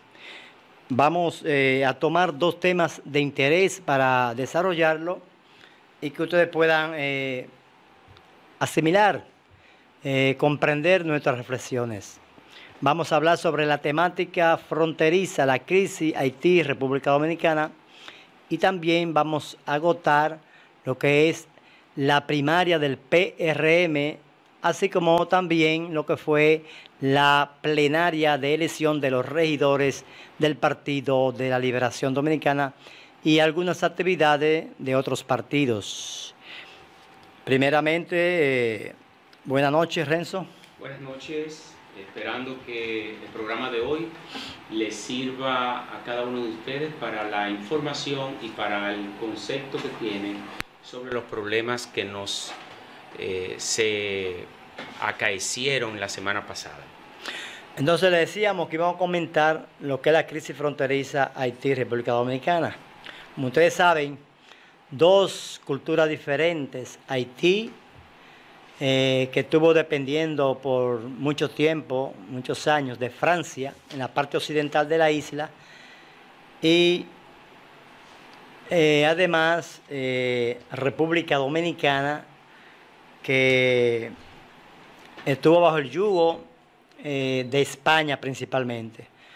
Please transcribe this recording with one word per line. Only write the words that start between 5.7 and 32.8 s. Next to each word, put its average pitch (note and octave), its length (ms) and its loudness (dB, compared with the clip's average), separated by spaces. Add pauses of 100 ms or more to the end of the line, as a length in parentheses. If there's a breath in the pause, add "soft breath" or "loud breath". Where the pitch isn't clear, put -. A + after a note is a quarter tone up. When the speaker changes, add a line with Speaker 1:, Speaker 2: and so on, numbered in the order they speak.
Speaker 1:
y D3 100 -8
que E3 120 -6
ustedes E3+ 260 4
puedan, D#3+ 460 2
eh, C3+ 520 -4 (1120)
asimilar, D#3+ 640 4 (800 soft breath)
eh, C3+ 340 2
comprender D3 680 2
nuestras D3 320 0
reflexiones. A#2+ 840 -6 (600 loud breath)
Vamos D3+ 300 0
a E3 40 4
hablar E3 220 4
sobre D3+ 280 0
la D3 140 0
temática E3+ 800 0
fronteriza, D#3+ 880 0
la C3 140 2
crisis E3+ 560 0
Haití, D#3+ 460 2
República C3+ 500 0
Dominicana, D#3 600 0 (760 loud breath)
y D#3+ 80 -2
también E3+ 560 2
vamos D3+ 520 -2
a C#3+ 100 -2
agotar D#3 600 2 (460 soft breath)
lo C3 140 -4
que D3 320 4
es D#3 180 -4 (480 soft breath)
la C#3+ 320 2
primaria D#3+ 500 2
del C#3+ 200 -2
P - 420 2
R D#3+ 460 2
M, D3+ 340 -2 (420)
así E3+ 280 0
como E3+ 380 4
también E3 680 2
lo D3+ 120 -2
que D#3 120 -2
fue D#3 480 2 (360 loud breath)
la C#3+ 600 4
plenaria D3+ 760 2
de C#3 160 0
elección D#3 480 0
de C3+ 100 0
los B2+ 140 0
regidores C#3 800 0 (340 loud breath)
del D3+ 160 2
Partido C3+ 800 0
de B2+ 160 -4
la B2+ 100 2
Liberación B2+ 540 -2
Dominicana C#3+ 600 0 (520 loud breath)